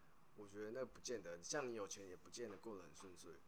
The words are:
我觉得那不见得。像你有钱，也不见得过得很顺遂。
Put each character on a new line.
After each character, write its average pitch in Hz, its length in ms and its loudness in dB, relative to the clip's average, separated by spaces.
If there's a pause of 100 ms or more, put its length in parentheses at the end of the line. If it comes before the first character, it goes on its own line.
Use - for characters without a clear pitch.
(360)
我 104 120 -4
觉 101 140 -4
得 107 100 2
那 127 140 4
不 - 140 -6
见 117 240 2
得。 85 180 0
像 139 260 6
你 120 60 4
有 101 140 6
钱， 98 180 -2
也 90 120 -4
不 90 120 -12
见 117 200 0
得 98 80 -2
过 110 180 -2
得 90 80 -4
很 78 100 -10
顺 92 220 -8
遂。 82 160 -8 (160)